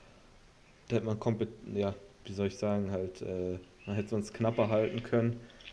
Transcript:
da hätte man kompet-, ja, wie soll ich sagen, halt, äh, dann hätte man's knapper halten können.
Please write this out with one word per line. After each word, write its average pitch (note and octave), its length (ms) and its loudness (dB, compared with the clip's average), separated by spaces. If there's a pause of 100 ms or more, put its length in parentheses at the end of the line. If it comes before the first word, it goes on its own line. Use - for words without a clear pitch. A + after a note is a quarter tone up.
(880)
da A#2 80 2
hätte A2 100 0
man G#2+ 140 0
kompet-, A2 340 0 (180)
ja, G2 220 2 (300)
wie G2+ 80 -10
soll G2 160 2
ich F#2+ 80 -10
sagen, G#2 340 0
halt, F#2 320 -4
äh, F2+ 380 -2 (260)
dann G2+ 80 -2
hätte G#2 220 -2
man's G#2 160 -2
knapper A2+ 380 2
halten A2 340 2
können. A#2 340 2 (340)